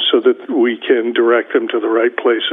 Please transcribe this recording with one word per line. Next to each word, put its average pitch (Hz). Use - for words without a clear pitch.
so 120
that 127
we 117
can 120
direct 117
them 113
to 113
the 107
right 117
place 113